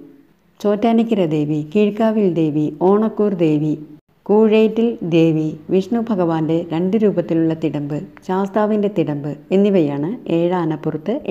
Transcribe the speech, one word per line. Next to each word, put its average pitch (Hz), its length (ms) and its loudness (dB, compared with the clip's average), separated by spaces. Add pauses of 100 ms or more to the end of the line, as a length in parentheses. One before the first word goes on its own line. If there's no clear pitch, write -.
(600)
ചോറ്റാനിക്കര 220 640 0 (120)
ദേവി, 151 240 0 (140)
കീഴ്ക്കാവിൽ 214 520 2 (140)
ദേവി, 151 260 0 (220)
ഓണക്കൂർ 208 460 2 (140)
ദേവി, 151 280 0 (520)
കൂഴേറ്റിൽ 220 580 4 (280)
ദേവി, 160 340 4 (240)
വിഷ്ണു 190 340 0
ഭഗവാന്റെ 165 500 0 (140)
രണ്ട് 180 320 -2
രൂപത്തിലുള്ള 165 500 0 (100)
തിടമ്പ്, 147 360 -4 (300)
ശാസ്താവിൻ്റെ 202 680 0
തിടമ്പ് 147 340 -2 (260)
എന്നിവയാണ് 165 520 2 (300)
ഏഴ് 175 240 0
ആനപ്പുറത്ത് 156 520 -4 (160)